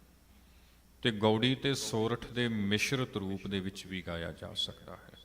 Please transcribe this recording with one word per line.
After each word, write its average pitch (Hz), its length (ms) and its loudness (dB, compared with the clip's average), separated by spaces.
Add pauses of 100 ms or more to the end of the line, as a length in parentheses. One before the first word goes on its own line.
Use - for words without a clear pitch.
(1000)
ਤੇ 123 100 4
ਗੌੜੀ 110 440 4
ਤੇ 135 180 0
ਸੋਰਠ 113 520 0
ਦੇ 120 220 0
ਮਿਸ਼ਰਤ 110 680 2
ਰੂਪ 98 300 -2
ਦੇ 98 120 0
ਵਿੱਚ 92 280 -6
ਵੀ 92 140 -4
ਗਾਇਆ 85 300 -4
ਜਾ 87 220 -12
ਸਕਦਾ - 420 -6
ਹੈ। - 160 -18 (140)